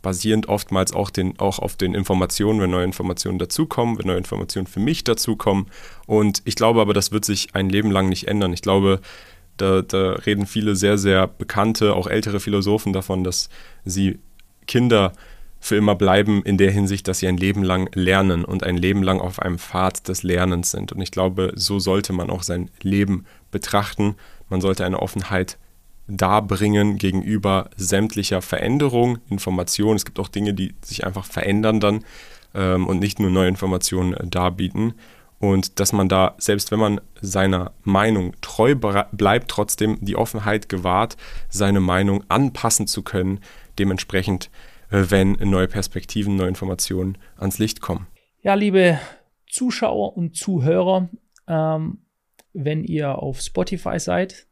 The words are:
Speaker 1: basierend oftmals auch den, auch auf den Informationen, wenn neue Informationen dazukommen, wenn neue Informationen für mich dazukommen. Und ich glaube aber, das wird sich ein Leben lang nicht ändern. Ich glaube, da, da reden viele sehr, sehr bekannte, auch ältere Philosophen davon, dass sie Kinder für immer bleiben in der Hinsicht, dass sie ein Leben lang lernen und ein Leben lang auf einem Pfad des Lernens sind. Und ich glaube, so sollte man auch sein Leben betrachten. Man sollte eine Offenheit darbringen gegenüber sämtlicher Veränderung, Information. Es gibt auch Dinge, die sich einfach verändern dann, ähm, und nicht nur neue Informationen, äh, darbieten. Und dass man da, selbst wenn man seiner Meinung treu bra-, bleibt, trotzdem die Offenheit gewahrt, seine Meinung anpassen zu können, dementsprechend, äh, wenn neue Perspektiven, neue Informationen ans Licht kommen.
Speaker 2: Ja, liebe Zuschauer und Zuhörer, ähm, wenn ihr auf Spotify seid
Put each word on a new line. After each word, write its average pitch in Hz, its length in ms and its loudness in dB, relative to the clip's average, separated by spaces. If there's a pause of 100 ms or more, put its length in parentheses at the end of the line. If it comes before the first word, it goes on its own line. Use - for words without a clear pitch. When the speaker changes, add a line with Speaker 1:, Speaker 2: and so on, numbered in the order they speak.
Speaker 1:
basierend 107 460 0
oftmals 95 440 0
auch 98 180 -2
den, 92 280 -2
auch 98 220 0
auf - 160 -6
den 90 180 0
Informationen, 101 640 2
wenn 92 100 2
neue 90 140 2
Informationen 92 540 -4
dazukommen, 117 600 -2
wenn 95 100 -4
neue 90 100 0
Informationen 95 480 -6
für - 140 -6
mich 147 240 -2
dazukommen. 104 640 0 (400)
Und 104 380 2
ich 110 120 -4
glaube 113 240 4
aber, 101 120 2
das 98 200 0
wird 107 120 -2
sich - 300 -4
ein 98 140 0
Leben 101 240 2
lang 95 160 4
nicht 90 180 -2
ändern. 101 260 0
Ich 87 100 -6
glaube, 98 380 4 (560)
da, 95 260 2
da 95 320 0
reden 101 320 0
viele 107 280 0
sehr, 101 240 2
sehr 95 300 4
bekannte, 104 680 0
auch 92 140 -2
ältere 104 320 -2
Philosophen 101 520 0
davon, 95 300 -2
dass 92 260 -4 (360)
sie 95 340 0 (480)
Kinder 117 460 4 (480)
für - 160 0
immer 104 180 4
bleiben 101 480 4
in 98 160 0
der 98 140 6
Hinsicht, 101 340 0
dass 92 140 -2
sie 92 80 0
ein 90 80 2
Leben 98 260 0
lang 92 320 0
lernen 92 500 2
und 92 200 -4
ein 90 120 0
Leben 95 280 2
lang 95 160 2
auf 90 200 -6
einem 87 200 -4
Pfad - 480 -4
des 92 160 -6
Lernens 90 480 0
sind. 95 180 -8
Und 95 100 -8
ich 92 120 -6
glaube, 92 420 0
so 101 240 -2
sollte 95 340 0
man 90 160 -2
auch 90 140 -4
sein 90 280 -6 (120)
Leben 98 420 0 (280)
betrachten. 101 640 -2 (320)
Man 92 120 -2
sollte 95 240 0
eine 92 160 -2
Offenheit 95 580 -4 (480)
darbringen 101 920 2
gegenüber 95 800 0
sämtlicher 101 680 0
Veränderung, 123 800 0 (100)
Information. 98 680 0
Es 98 80 -2
gibt - 140 -10
auch 95 100 -6
Dinge, 104 240 -2
die 95 300 -4
sich - 240 -8
einfach 95 180 -8
verändern 107 560 0
dann, 104 240 0 (500)
ähm, 92 320 0
und 95 120 0
nicht 98 200 -2
nur 98 120 2
neue 92 180 4
Informationen, 92 640 0
äh, - 140 -6
darbieten. 92 640 -2 (460)
Und 98 420 2
dass 98 140 2
man 98 160 2
da, 95 260 4
selbst - 340 -2
wenn 107 80 0
man 104 220 2 (220)
seiner 95 500 0 (120)
Meinung 101 580 2
treu 127 320 2
bra-, 101 380 0
bleibt, 104 380 2
trotzdem 107 520 0
die 98 140 -4
Offenheit 107 520 -2
gewahrt, 92 480 0 (320)
seine 101 320 2
Meinung 95 480 2
anpassen 117 580 0
zu 95 160 -6
können, 95 380 -2 (380)
dementsprechend, 95 720 -2 (400)
äh, 98 180 4
wenn 98 320 6
neue 95 280 2
Perspektiven, 101 680 -4
neue 92 120 0
Informationen 95 680 -4 (220)
ans 98 200 -4
Licht 110 220 -2
kommen. - 280 -6 (340)
Speaker 2:
Ja, 196 100 2
liebe 190 460 4 (500)
Zuschauer 226 720 -2
und 170 180 -4
Zuhörer, 180 720 0 (400)
ähm, 160 520 -2 (520)
wenn 151 320 -4
ihr 151 340 -2
auf 135 220 -6
Spotify - 580 -4
seid 180 540 -4